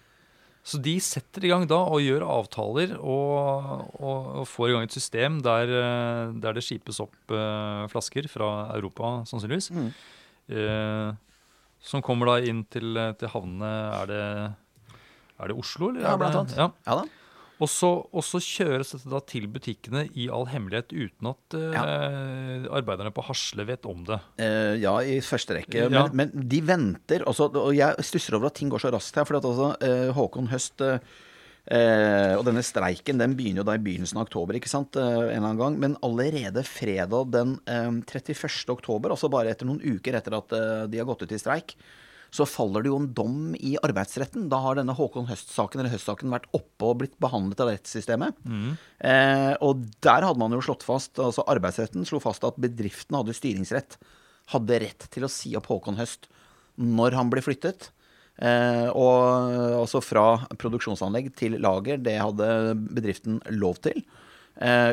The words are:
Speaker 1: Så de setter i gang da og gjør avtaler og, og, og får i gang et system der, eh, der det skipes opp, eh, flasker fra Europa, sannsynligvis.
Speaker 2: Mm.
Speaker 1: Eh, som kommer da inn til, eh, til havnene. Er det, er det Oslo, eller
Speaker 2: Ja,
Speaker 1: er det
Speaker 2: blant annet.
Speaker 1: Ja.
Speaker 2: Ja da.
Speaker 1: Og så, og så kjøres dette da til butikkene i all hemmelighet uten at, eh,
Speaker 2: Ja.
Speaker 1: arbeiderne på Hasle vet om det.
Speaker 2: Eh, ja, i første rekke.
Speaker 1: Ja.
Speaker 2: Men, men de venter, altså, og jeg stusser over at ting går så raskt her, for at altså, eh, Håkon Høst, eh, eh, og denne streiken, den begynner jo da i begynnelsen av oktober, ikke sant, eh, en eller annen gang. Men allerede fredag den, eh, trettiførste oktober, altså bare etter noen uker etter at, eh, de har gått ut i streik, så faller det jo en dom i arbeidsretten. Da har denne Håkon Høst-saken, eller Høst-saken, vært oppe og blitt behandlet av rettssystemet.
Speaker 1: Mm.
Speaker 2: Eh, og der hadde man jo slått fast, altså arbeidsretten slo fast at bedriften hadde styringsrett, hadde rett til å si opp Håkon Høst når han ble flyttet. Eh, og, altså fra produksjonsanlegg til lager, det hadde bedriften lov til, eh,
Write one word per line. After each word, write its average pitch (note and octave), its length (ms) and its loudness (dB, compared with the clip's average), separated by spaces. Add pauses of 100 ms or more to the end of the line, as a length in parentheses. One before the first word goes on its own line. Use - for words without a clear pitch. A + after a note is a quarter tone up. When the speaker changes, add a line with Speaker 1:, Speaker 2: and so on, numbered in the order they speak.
(640)
Speaker 1:
Så D3+ 180 -6
de D#3+ 160 0
setter - 480 -6
i - 0 -
gang F3 180 4
da D#3 140 4
og D#3+ 240 2
gjør C#3+ 240 2
avtaler A#2 720 -2
og, C#3 720 -2 (340)
og, C3+ 220 -4 (160)
og C3 100 -8
får A#2+ 160 0
i B2 80 4
gang A2+ 80 0
et - 140 -8
system C3+ 420 0
der, A#2+ 320 2
eh, A#2+ 640 -2
der A2 240 -4
det A2+ 80 -6
skipes G#2+ 320 -8
opp, - 160 -10 (160)
eh, G#2+ 560 -4
flasker - 400 -6
fra G#2+ 220 -2 (260)
Europa, A#2 480 -4
sannsynligvis. A#2 480 -6
Speaker 2:
Mm. D#3+ 160 -4 (640)
Speaker 1:
Eh, G#2+ 640 -2 (720)
som C#3 200 -4
kommer A#2+ 300 4
da B2 100 4
inn A2+ 240 -2
til, A2+ 300 -6
eh, A2+ 180 -2
til A#2 160 -8
havnene. G2 400 -6 (300)
Er G2 100 -6
det, G#2 140 -2 (1120)
er - 140 -6
det - 20 -4
Oslo, E3+ 380 -4
eller B3 100 -6
Speaker 2:
Ja, E3+ 80 2
Speaker 1:
er F#3+ 60 2
det F#3 80 0
Speaker 2:
blant D3+ 160 2
annet. B2+ 180 -4
Speaker 1:
Ja. D#3+ 80 4 (160)
Speaker 2:
Ja A#2+ 160 0
da. D#4 80 -6 (480)
Speaker 1:
Og D#3 180 0
så, F3+ 140 2 (260)
og F3+ 80 -2
så - 160 -6
kjøres C#3+ 560 -2
dette C3 160 -14
da C3+ 160 -4
til G#2+ 240 -6
butikkene B2 540 -6 (100)
i A#2+ 160 -6
all A#2+ 160 -2
hemmelighet A#2 480 -6
uten A#2+ 380 -6
at, - 260 -12
eh, D#3+ 160 -4
Speaker 2:
Ja. C3+ 960 -4
Speaker 1:
arbeiderne G#2 420 -4
på A#2+ 140 -6
Hasle G#2 400 -6
vet B2 240 -6
om F2 160 -10
det. G#2+ 140 -2 (180)
Speaker 2:
Eh, G#2+ 400 2
ja, G2 240 2
i C3+ 200 0
første - 360 -2
rekke. A#2 320 0
Speaker 1:
Ja. C3+ 160 6
Speaker 2:
Men, C#3 240 0
men C3+ 180 -6
de C3+ 140 2
venter, D#3 640 2
altså, C#3+ 240 4
og C#3+ 240 2
jeg C#3+ 320 6
stusser - 320 -2
over C3 140 2
at - 80 -16
ting C#3+ 100 -2
går B2 160 0
så C3 80 2
raskt - 240 -4
her, D3 80 4
for D3 120 0
at C#3 120 2
altså, C3 220 2 (100)
eh, B2+ 320 2
Håkon B2+ 400 0
Høst, - 320 -4
eh, C3 140 2 (680)
eh, G#2+ 720 6
og A#2 100 0
denne A#2+ 180 4
streiken, F#2+ 560 0
den C3 160 4
begynner G2+ 260 0
jo G2+ 40 0
da A2 100 2
i A2 60 -2
begynnelsen F#2 380 -4
av A2+ 60 -2
oktober, F2+ 300 -4
ikke - 140 -6
sant, C#3 240 -4
eh, C#3 60 2
en A#2 360 2
eller G#2+ 120 0
annen A2 120 0
gang. C#3+ 200 0
Men C#3 240 0
allerede B2 580 0
fredag A2 680 -2
den, B2 360 2
eh, A#2+ 220 -2 (160)
trettiførste - 640 -6
oktober, A#2+ 400 -2
altså - 200 0
bare A#2+ 200 2
etter A2+ 160 -4
noen C#3+ 160 -2
uker B2+ 340 -2
etter G#2+ 220 -2
at, - 160 -8
eh, A2 340 -2
de A2 100 -6
har A2+ 80 -2
gått A#2+ 180 -4
ut F2 80 -8
i G#2+ 100 -4
streik, D3+ 340 -4 (540)
så - 160 0
faller G#2+ 380 0
det C#3 60 2
jo C#3 100 2
en C#3 140 -2
dom C#3+ 420 -2
i C#3 260 -2
arbeidsretten. C3+ 680 -2
Da C3 100 2
har C3 160 0
denne C3 180 0
Håkon B2 340 -2
Høst-saken, - 520 -4
eller B2+ 100 -2
Høst-saken, A#2 400 -4
vært A#2+ 140 -4 (100)
oppe - 300 -4
og A#2+ 160 4
blitt C3+ 220 -6
behandlet G2+ 400 0
av B2 80 4
rettssystemet. A2+ 640 -2 (120)
Speaker 1:
Mm. A#2 320 -4 (220)
Speaker 2:
Eh, C3+ 600 4
og C3+ 240 2 (160)
der C#3 220 8
hadde E3+ 140 2
man A2+ 140 2
jo A#2+ 80 0
slått B2+ 240 -4
fast, C3 320 -2
altså B2+ 320 0
arbeidsretten F#2+ 580 0
slo D3 140 -2
fast - 240 -2
at A#2+ 160 -2
bedriften A#2+ 560 -4
hadde A2+ 180 -2
styringsrett, A2 600 -4 (540)
hadde A#2 320 2
rett - 280 -10
til B2 140 -6
å C3+ 60 -4
si - 260 -8
opp G#2 120 -4
Håkon G#2 280 -2
Høst - 320 -6 (500)
når A#2+ 360 4
han B2 160 2
ble C3 120 4
flyttet. - 500 -4 (480)
Eh, A#2+ 540 4
og, B2 840 4
altså A#2 240 0
fra A2+ 420 6 (120)
produksjonsanlegg A2+ 760 -2
til A2+ 280 0
lager, G2+ 360 2
det A2+ 220 0
hadde A2 560 2 (180)
bedriften A2 460 -2 (180)
lov F#2 240 2
til, A3 220 0 (560)
eh, A#2+ 320 6